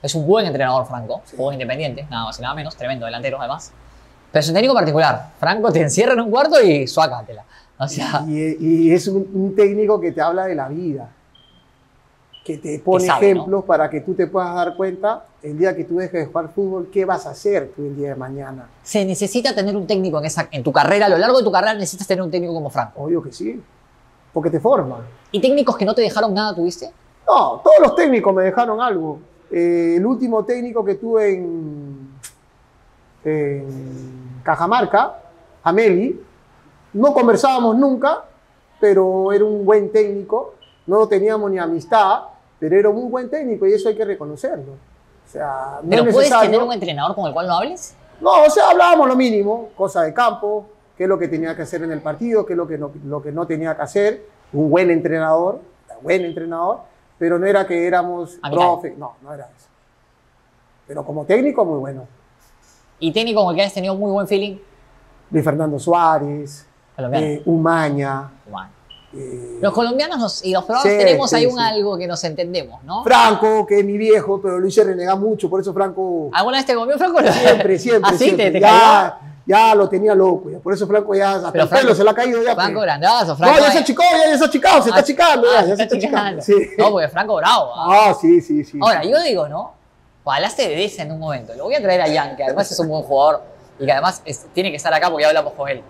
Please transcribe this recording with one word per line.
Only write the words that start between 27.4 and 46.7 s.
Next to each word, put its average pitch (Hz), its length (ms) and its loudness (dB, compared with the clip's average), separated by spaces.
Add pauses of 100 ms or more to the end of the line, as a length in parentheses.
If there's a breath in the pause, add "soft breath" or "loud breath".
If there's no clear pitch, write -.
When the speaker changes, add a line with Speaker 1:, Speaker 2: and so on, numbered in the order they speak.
Speaker 2:
todos 605 160 8
los 302 160 4
técnicos 240 380 2
me 185 80 0
dejaron 214 400 -2
algo. 160 380 -4 (300)
Eh, 170 460 0
el 185 80 0
último 233 400 -2
técnico 240 400 -4
que 196 120 -2
tuve 220 400 0
en, 147 720 -10 (1120)
en 135 1160 -8
Cajamarca, 196 720 0 (480)
Ameli, 202 580 2 (720)
no 262 220 2
conversábamos 240 640 2
nunca, 269 480 0 (560)
pero 190 520 2
era 202 120 4
un 208 200 -2
buen 208 280 2
técnico. 208 600 -2 (320)
No 208 200 2
teníamos 208 440 0
ni 190 80 -4
amistad, 190 640 0 (360)
pero 156 180 0
era 208 120 4
un 208 80 2
muy 247 140 -6
buen 254 200 -6
técnico 240 360 -4
y 196 80 4
eso 208 140 -2
hay 208 80 -2
que 220 80 -4
reconocerlo. 151 680 -8
O - 600 -20
sea, 139 500 -8
no 160 80 -8
Speaker 1:
¿Pero 233 140 4
Speaker 2:
es 226 80 2
Speaker 1:
puedes 269 180 4
Speaker 2:
necesario. 226 200 4
Speaker 1:
tener 240 160 2
un 240 60 -6